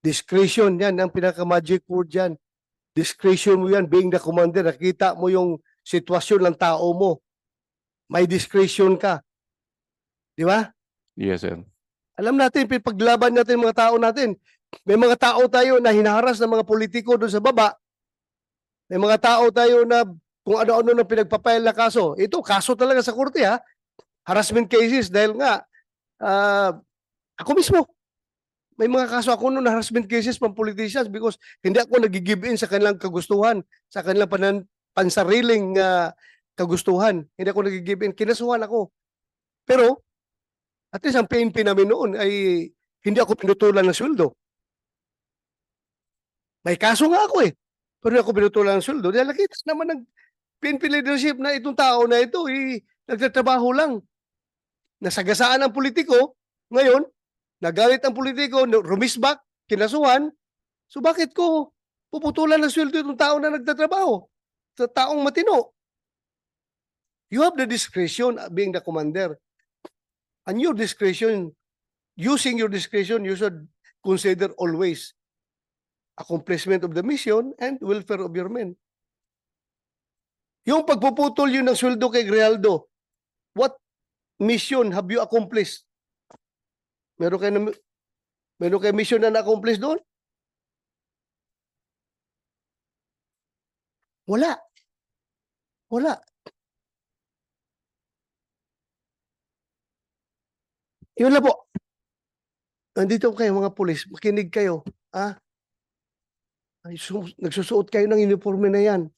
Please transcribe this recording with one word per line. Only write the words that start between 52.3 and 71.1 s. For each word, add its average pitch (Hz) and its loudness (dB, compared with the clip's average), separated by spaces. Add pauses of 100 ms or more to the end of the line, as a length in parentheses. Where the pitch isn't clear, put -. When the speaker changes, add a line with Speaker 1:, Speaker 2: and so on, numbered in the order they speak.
Speaker 1:
eh, 262 -6 (240)
nagtatrabaho 254 0
lang. 262 -2 (960)
Nasagasaan 208 0
ang 262 0
politiko, 262 0 (380)
ngayon, 262 4 (560)
nagalit 220 2
ang 269 0
politiko, 262 -2
no-, 220 2
rumisbak, 233 -2 (300)
kinasuhan. 254 2 (600)
So 277 -14
bakit 320 0
ko 320 -2 (400)
puputulan 311 0
ng 302 0
sweldo 311 -2
itong 285 -8
tao 294 0
na 294 -2
nagtatrabaho? 302 -2 (480)
Sa 240 -4
taong 285 -2
matino. 277 0 (1600)
You 277 2
have 359 0
the 269 -2
discretion, 220 -4
uh, - -14
being 185 -4
the 180 -4
commander. 156 -6 (1080)
And 190 -4
your 302 0
discretion, 202 -2 (640)